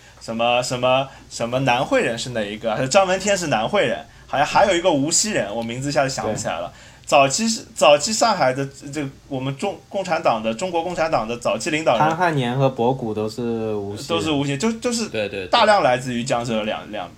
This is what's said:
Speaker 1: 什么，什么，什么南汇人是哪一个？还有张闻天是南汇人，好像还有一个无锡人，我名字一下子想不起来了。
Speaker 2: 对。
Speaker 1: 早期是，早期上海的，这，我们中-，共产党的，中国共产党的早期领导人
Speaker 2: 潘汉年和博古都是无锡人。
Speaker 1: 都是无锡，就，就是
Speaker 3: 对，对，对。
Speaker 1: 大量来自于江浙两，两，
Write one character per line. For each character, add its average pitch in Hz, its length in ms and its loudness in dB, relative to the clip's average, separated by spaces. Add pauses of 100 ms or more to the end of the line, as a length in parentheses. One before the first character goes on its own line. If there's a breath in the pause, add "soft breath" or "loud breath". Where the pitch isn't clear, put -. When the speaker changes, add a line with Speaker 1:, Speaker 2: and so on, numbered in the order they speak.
(220 loud breath)
Speaker 1:
什 113 140 -8
么， 120 280 2
什 127 160 -4
么， 131 280 2 (220 loud breath)
什 120 180 -4
么 123 120 -2
南 131 260 2
汇 - 160 2
人 120 160 -2
是 127 120 -8
哪 117 120 -4
一 104 160 -6
个？ 110 180 -2
还 135 60 -2
有 131 60 0
张 196 180 6
闻 185 140 0
天 202 180 0
是 175 100 -4
南 113 200 0
汇 196 180 2
人， 95 140 -2 (260 loud breath)
好 123 120 -4
像 143 100 2
还 202 180 4
有 190 100 4
一 170 60 0
个 180 100 4
无 147 200 0
锡 214 200 0
人， 107 220 -2
我 117 80 -4
名 117 200 -6
字 143 80 -4
一 - 20 -2
下 147 120 2
子 135 60 0
想 104 160 -6
不 107 100 -2
起 104 120 -6
来 85 120 -4
了。 85 100 -6
Speaker 2:
对。 - 240 -20 (120)
Speaker 1:
早 143 220 6
期 220 220 -2
是， 226 160 -6 (100)
早 147 220 8
期 214 160 -4
上 220 200 2
海 131 200 2
的， 139 120 -4 (280)
这， 147 120 -6 (220)
我 135 100 -6
们 135 200 -4
中-， 202 200 -4 (120)
共 196 120 -4
产 170 220 -2
党 117 180 2
的， 113 120 -2
中 185 180 -4
国 165 100 0
共 175 140 -6
产 160 160 0
党 117 160 0
的 120 100 -6
早 113 200 0
期 139 120 -4
领 156 140 0
导 143 140 -2
人 - 20 0
Speaker 2:
潘 156 160 2
汉 170 180 2
年 127 240 -2
和 135 120 4
博 123 240 0
古 120 200 -6
都 107 140 -2
是 113 460 -4
无 101 240 -6
锡 135 100 -12
人。 - 0 -
Speaker 1:
都 170 140 -2
是 160 100 -2
无 143 140 0
锡， 139 120 -2
就， 226 140 0
就 233 220 -4
是 226 160 -4
Speaker 3:
对， 101 180 -4
对， 98 140 -6
对。 90 60 -10
Speaker 1:
大 233 180 4
量 208 180 6
来 127 140 4
自 131 160 -6
于 120 100 -2
江 120 220 -2
浙 110 180 -2
两， 90 300 -4
两， 92 240 -8